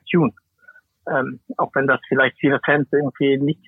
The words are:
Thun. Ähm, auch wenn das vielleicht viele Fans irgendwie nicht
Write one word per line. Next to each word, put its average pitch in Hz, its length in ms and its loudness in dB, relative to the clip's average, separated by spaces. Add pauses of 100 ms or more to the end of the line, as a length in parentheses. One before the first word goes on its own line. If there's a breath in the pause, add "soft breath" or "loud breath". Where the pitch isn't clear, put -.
(120)
Thun. 160 200 2 (760 soft breath)
Ähm, 131 320 -4 (180)
auch 143 180 -2
wenn 139 100 0
das 135 220 2
vielleicht 131 320 0
viele 139 260 2
Fans 147 260 0
irgendwie 139 460 0
nicht 143 300 -2